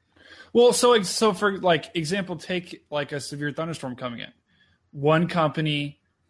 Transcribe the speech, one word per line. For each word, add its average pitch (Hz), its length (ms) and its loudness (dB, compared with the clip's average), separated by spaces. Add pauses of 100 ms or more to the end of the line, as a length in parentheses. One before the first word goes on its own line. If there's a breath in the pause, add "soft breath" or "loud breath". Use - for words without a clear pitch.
(520 loud breath)
Well, 240 200 6
so, 240 300 4
so 208 300 0
for, 196 260 -2
like, 165 360 0
example, 175 420 -4
take, - 540 -8
like, 147 220 -6
a 143 80 -6
severe 143 320 -6
thunderstorm 156 440 -8
coming 120 240 -10
in. - 120 -14 (600)
One 156 360 2
company, 151 720 -2 (300)